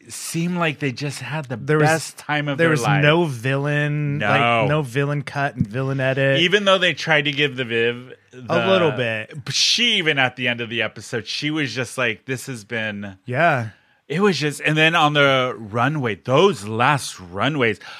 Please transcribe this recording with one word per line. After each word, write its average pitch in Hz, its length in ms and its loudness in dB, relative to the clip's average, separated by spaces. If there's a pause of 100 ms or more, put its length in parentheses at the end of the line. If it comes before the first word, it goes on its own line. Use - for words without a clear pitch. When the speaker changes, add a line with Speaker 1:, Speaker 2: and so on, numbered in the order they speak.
Speaker 1:
seemed 170 480 -4
like 160 220 -2
they 139 120 -2
just 139 300 -8
had 135 240 -8
the 123 120 -8
Speaker 2:
There 139 200 0
was, 151 100 6
Speaker 1:
best 160 300 0
time 147 300 -4
of 139 100 -2
Speaker 2:
there 165 80 4
Speaker 1:
their 165 60 4
Speaker 2:
was 143 100 2
Speaker 1:
life. 107 220 2
Speaker 2:
no 165 220 6
villain, 143 920 -2
Speaker 1:
No. 104 100 0
Speaker 2:
like, 117 420 2
no 156 120 2
villain 143 400 -2
cut 139 340 -4
and 120 120 -2
villain 135 320 -4
edit. 135 400 2
Speaker 1:
Even 190 260 2
though 190 140 4
they 175 160 2
tried 151 300 2
to 147 60 0
give 139 240 0
the 127 100 -4
Viv 120 480 -2 (180)
the 127 180 -18
Speaker 2:
A - 180 2
little 185 260 4
bit. 113 380 -4 (200)
Speaker 1:
She 226 460 2
even 156 200 0
at 127 200 2
the 127 100 -2
end 120 120 -2
of 117 100 -6
the 117 120 -2
episode, 110 460 -6
she - 240 -4
was 147 240 -2
just 127 240 -6
like, 117 260 -2
"This 131 220 -8
has 120 180 -10
been" 101 640 -8
Speaker 2:
Yeah. 123 420 0 (380)
Speaker 1:
It 156 120 -4
was 196 180 2
just, 147 220 -4
and 151 160 0
then 160 180 4
on 151 200 4
the 135 440 4
runway, 117 580 -2
those 131 520 2
last 120 500 0
runways, 107 600 0 (200)